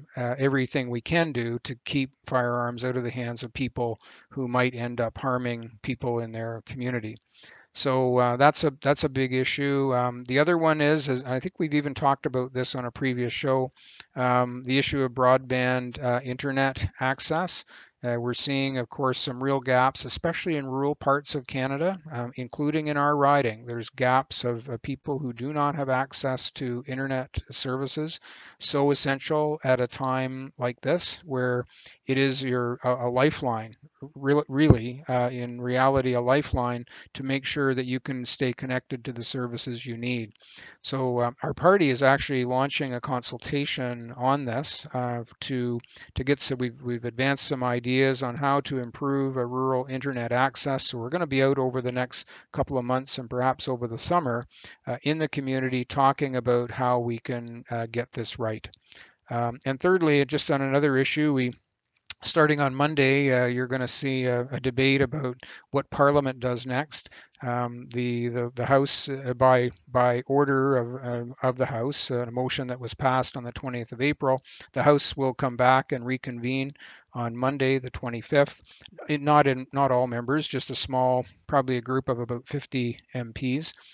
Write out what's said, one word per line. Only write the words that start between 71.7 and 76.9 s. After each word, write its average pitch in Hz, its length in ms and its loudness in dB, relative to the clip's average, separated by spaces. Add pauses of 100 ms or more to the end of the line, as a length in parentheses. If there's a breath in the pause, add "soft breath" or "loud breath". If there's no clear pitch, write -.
uh, 123 160 -2
a 117 40 -10
motion 127 360 -2
that 123 140 -6
was 117 140 -8
passed 131 420 0
on 123 80 -8
the 120 80 -10
twentieth 123 400 -8
of 117 80 -8
April, 135 420 2 (300 loud breath)
the - 100 0
House 147 340 4
will 131 180 0
come 123 220 -2
back 131 360 4
and 120 120 -4
reconvene 127 680 -4 (420 soft breath)